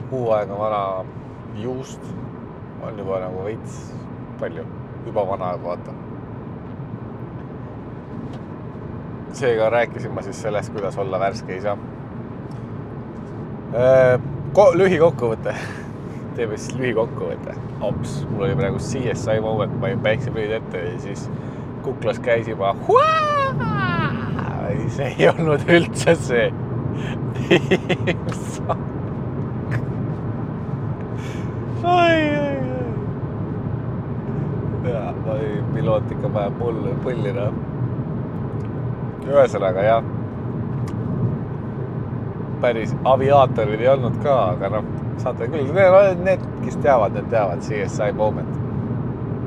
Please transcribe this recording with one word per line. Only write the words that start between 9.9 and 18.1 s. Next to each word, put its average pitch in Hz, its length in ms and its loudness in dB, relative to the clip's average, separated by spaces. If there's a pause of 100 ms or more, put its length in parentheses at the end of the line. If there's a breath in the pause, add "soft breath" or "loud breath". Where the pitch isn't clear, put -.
ma 110 60 -4
siis 98 200 -8
sellest, 104 300 -2
kuidas 98 260 -4
olla 95 220 0
värske 95 360 -2
isa. 101 220 -2 (2000)
Äh, 127 440 8 (340)
ko-, 185 220 10
lühikokkuvõte. 127 800 4 (400 loud breath)
<laughs> - 400 -10
Teeme 113 220 -2
siis - 220 -6
lühikokkuvõte. 113 760 0 (240)
Ops, - 480 -2